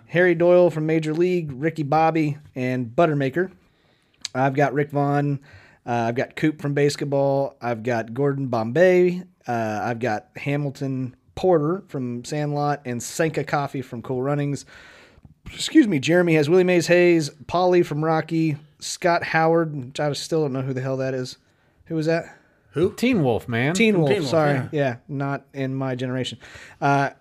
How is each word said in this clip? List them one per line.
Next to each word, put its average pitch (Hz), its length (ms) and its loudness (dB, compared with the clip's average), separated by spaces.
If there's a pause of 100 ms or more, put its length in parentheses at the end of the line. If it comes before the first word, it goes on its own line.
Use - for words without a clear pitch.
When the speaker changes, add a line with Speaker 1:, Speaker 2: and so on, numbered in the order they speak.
Speaker 1:
Harry 175 280 4
Doyle 175 340 6
from 156 160 -4
Major 160 280 0
League. 175 400 0
Ricky 160 300 -4
Bobby 156 540 2 (160)
and 127 400 -4
Buttermaker. 156 560 0 (880)
I've 135 200 2
got 139 180 2
Rick 147 180 -2
Vaughn. 143 480 0 (460)
Uh, 123 60 -6
I've 117 240 -2
got 123 200 -4
Coop 151 260 -2
from 143 140 -4
Basketball. 139 840 0
I've 117 200 -4
got 113 320 -4
Gordon 139 340 -2
Bombay. 180 760 4 (240)
Uh, 110 340 -2
I've 117 180 -4
got 110 360 -4
Hamilton 135 800 -6 (200)
Porter 175 520 2
from 123 380 -8
Sandlot 147 600 -2
and 120 160 -6
Sanka 160 440 -4
Coffey 143 360 -4
from 120 220 -10
Cool 127 180 -4
Runnings. 143 440 -2 (880)
Excuse - 340 4
me, 170 120 0
Jeremy 165 360 4
has 147 140 2
Willie 180 140 6
Mays 180 240 2
Hayes, 170 420 4 (180)
Polly 180 360 2
from 151 200 -4
Rocky, 160 540 0 (220)
Scott 170 440 -2
Howard, 165 520 2
which 131 240 -10
I 147 140 -2
still 160 280 -4
don't 143 120 -2
know 135 80 -4
who 131 120 -6
the 127 80 -6
hell 135 160 -4
that 131 160 -4
is. 127 240 -8 (480)
Who 165 100 -8
was 156 120 -2
that? 165 280 -4 (360)
Speaker 2:
Who? 185 220 0
Speaker 3:
Teen 233 300 0
Wolf, 117 240 0
man. 120 280 0
Speaker 1:
Teen 220 180 2
Speaker 2:
From 180 80 2
Speaker 1:
Wolf, 147 100 2
Speaker 2:
Teen 135 100 0
Wolf, 139 100 -4
Speaker 1:
sorry. 151 240 2
Speaker 2:
yeah. 123 160 -4
Speaker 1:
Yeah, 139 240 -2 (120)
not 139 460 -6
in 135 220 -6
my 135 200 -4
generation. 127 440 -6 (420)
Uh, 139 400 2